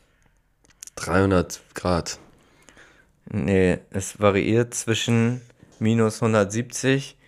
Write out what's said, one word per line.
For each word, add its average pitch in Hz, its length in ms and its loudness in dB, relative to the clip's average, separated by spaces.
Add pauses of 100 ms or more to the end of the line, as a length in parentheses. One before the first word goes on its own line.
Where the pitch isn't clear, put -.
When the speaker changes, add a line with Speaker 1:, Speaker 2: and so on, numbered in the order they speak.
(960)
Speaker 1:
dreihundert 92 640 0 (120)
Grad. - 460 -4 (1120)
Speaker 2:
Nee, 92 480 2 (100)
es - 320 -8
variiert 104 540 2
zwischen 117 640 0 (380)
minus 110 420 0
hundertsiebzig 117 960 0 (120)